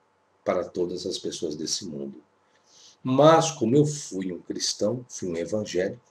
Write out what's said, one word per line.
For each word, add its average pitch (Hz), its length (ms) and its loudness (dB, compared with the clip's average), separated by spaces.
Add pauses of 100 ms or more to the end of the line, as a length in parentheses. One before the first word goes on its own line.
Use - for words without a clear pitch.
(440)
para 92 200 0
todas 90 420 -4
as 90 120 -6
pessoas 80 380 -6
desse 78 300 -6
mundo. 69 360 -12 (800)
Mas 151 480 6
como 113 240 0
eu 147 100 8
fui 95 480 -6
um 82 80 -10
cristão, - 680 -4
fui - 200 -8
um 82 80 -4
evangélico, 95 640 -2 (100)